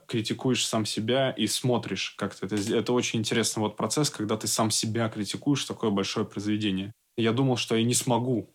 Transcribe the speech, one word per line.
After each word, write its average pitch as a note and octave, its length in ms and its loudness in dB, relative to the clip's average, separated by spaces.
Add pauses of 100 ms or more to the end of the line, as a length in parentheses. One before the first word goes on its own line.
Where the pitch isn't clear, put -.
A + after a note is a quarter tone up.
критикуешь A#2+ 580 0
сам A2 200 0
себя B2 460 0
и A2+ 140 -2
смотришь, A2 720 0
как - 160 -4
ты - 140 -8
это G#2 100 0
сдел-, G#2 220 2
это A#2+ 140 0
очень A#2+ 260 0
интересный A2 420 0
вот G#2+ 160 0
процесс, C#3+ 320 0
когда G#2+ 260 -2
ты A2 120 -4
сам A2 240 2
себя A2+ 380 0
критикуешь, G#2+ 560 -2
такое G#2+ 260 -2
большое G2 340 0
произведение. G#2 640 -2 (260)
Я A2+ 160 2
думал, B2+ 240 4
что - 180 0
я A2+ 80 4
не A#2+ 100 2
смогу A#2+ 600 0